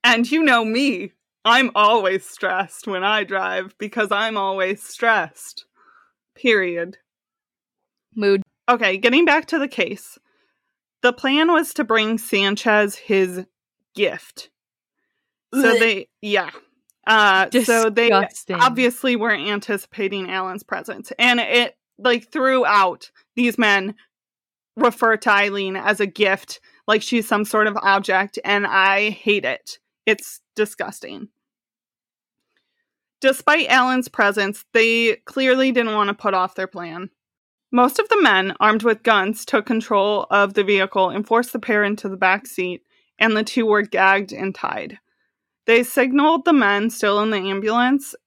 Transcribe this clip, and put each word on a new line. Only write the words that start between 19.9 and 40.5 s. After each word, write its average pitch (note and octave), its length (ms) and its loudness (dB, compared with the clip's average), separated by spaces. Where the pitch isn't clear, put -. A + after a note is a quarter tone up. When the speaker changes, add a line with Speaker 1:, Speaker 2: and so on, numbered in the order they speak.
Speaker 1:
Alan's F#3 320 -8
presence. - 560 -12
And A#3+ 220 4
it, A#3 360 -2
like, A#3+ 320 -2
throughout, G#3 800 0
these A#3+ 240 0
men G3+ 380 0
refer A3+ 400 0
to A3 140 -2
Eileen G3+ 440 0
as G3 240 -2
a G#3 80 0
gift, G3 540 -2
like G#3+ 160 0
she's A3+ 240 -2
some G#3 180 -2
sort G#3+ 220 0
of G#3 160 -4
object, G3 640 0
and G3+ 200 0
I G3 460 2
hate G#3 340 -2
it. - 360 -8
It's - 340 -4
disgusting. - 720 -8
Despite D4 480 2
Alan's B3+ 400 2
presence, G3+ 640 -2
they A3+ 440 2
clearly C4 440 2
didn't A#3 240 -2
want G#3 140 0
to G3+ 60 -4
put G3 200 -4
off F#3 220 -2
their F#3+ 100 -6
plan. F3 440 -14
Most B3 280 2
of G#4+ 100 -2
the G#4 120 4
men, G3 400 4
armed G#3+ 220 2
with A3+ 200 0
guns, G#3+ 420 0
took G#3 200 -2
control G#3 640 -2
of G3+ 240 2